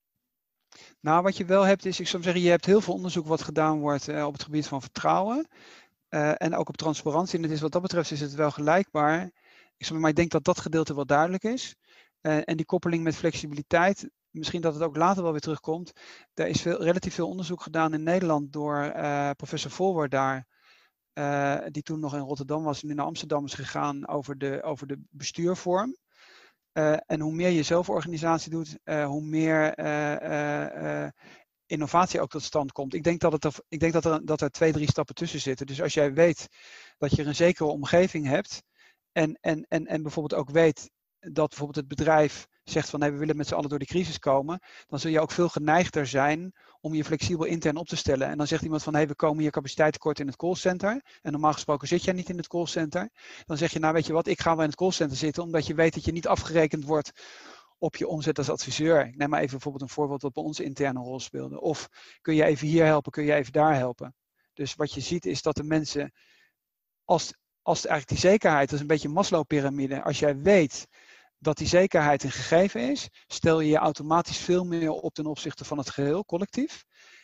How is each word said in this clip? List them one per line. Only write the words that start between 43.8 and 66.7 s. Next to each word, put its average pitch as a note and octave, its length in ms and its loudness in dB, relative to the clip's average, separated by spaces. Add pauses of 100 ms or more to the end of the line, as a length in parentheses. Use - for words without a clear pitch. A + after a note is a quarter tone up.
crisis E3 320 -2
komen," C#3+ 400 0 (280)
dan C#3+ 120 -6
zul D#3+ 120 -2
je D#3 80 4
ook D#3 120 0
veel F3 180 2
geneigder D#3 580 2
zijn D3 460 0 (280)
om D#3+ 120 -4
je D3+ 100 0
flexibel D#3+ 420 -2
intern D#3 320 -2
op E3+ 100 -8
te - 80 -6
stellen. C3+ 320 0
En D3 100 -6
dan D3 100 0
zegt D#3 160 0
iemand D#3 200 -2
van, D3+ 100 -4
"Hey, D3+ 140 4
we D3 80 -6
komen D#3 260 2
hier D3+ 100 2
capaciteit D3+ 420 0
tekort - 260 -4
in C#3+ 80 -4
het C3 80 -6
callcenter. F#3 640 -2 (200)
En D#3+ 100 -6
normaal D3+ 220 2
gesproken D3 340 -2
zit F3 160 0
jij F#3+ 100 2
niet F3+ 160 -6
in F3 80 -6
het E3+ 100 -8
callcenter." F3 640 -2 (360)
Dan D#3 120 -4
zeg E3 140 0
je, - 80 -4
"Nou, D#3+ 140 4
weet D#3+ 120 2
je D#3+ 80 -2
wat, E3 140 2
ik F3 140 0
ga E3+ 100 4
wel D#3+ 120 2
in D3+ 60 2
het C#3+ 80 -6
callcenter E3 400 0
zitten," D3+ 260 -2
omdat E3 240 -2
je D#3+ 60 -4
weet E3 200 4
dat D#3 120 -8
je D#3 60 2
niet E3 160 -4
afgerekend D#3+ 580 2
wordt D3+ 260 0 (640)
op - 180 -2
je - 120 -4
omzet D#3 300 -2
als C#3 120 -2
adviseur. D3+ 560 2
Ik B2 120 -12
neem C#3+ 120 0
maar D3+ 100 2
even D3 120 0
bijvoorbeeld C3+ 320 -8
een B2+ 120 -12
voorbeeld C#3+ 260 -2
wat C#3 120 -6
bij D#3 100 -6
ons D#3 160 -6
interne C3+ 400 -4
rol B2+ 200 -10
speelde. C3+ 420 -10
Of - 260 -2 (340)
kun D#3+ 140 0
je D#3 80 6
even D#3 240 4
hier E3 180 6
helpen, D3+ 260 4
kun D3+ 120 -4
je D3 100 4
even C#3+ 180 0
daar D#3 240 4
helpen. B2+ 400 -4 (380)
Dus C#3 220 -8
wat D3+ 180 -4
je C#3 80 -8
ziet E3+ 240 -4
is D#3+ 160 -2
dat D#3 140 0
de D3 80 -6
mensen, D3+ 480 0 (920)